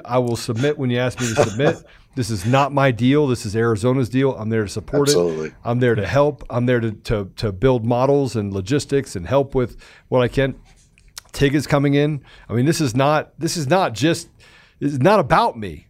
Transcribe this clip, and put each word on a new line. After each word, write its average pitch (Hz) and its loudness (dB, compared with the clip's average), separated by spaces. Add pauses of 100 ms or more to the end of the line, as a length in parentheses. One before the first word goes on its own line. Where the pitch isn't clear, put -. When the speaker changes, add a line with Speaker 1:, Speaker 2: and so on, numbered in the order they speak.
Speaker 1:
I 123 0
will 120 0
submit 135 -2
when 131 -2
you 123 0
ask 123 -2
me 123 -2
to 131 4
submit. 117 0
Speaker 2:
<laughs> - -20 (280)
Speaker 1:
This 117 -4
is 101 -4
not 135 2
my 139 2
deal. 131 2
This 123 -2
is 101 -6
Arizona's 117 0
deal. 131 0
I'm 107 -6
there 113 0
to 98 -4
support 139 -2
Speaker 2:
Absolutely. 85 0
Speaker 1:
it. - -14 (100)
I'm 120 -2
there 120 2
to 101 -2
help. 139 0
I'm 123 -2
there 123 0
to, 113 -2
to, 104 -6
to 104 -4
build 120 0
models 127 2
and 101 -4
logistics 135 -2
and 87 -8
help 135 0
with 123 -2 (320)
what 127 2
I 123 2
can. 135 -2 (720)
Tig 139 0
is 147 0
coming 143 2
in. 147 0 (280)
I - -4
mean, 120 2
this 165 0
is 123 0
not, 143 2
this 165 -4
is 151 -4
not 165 2
just, 151 0 (540)
this 143 -2
is 143 -4
not 190 6
about 165 0
me. 95 -12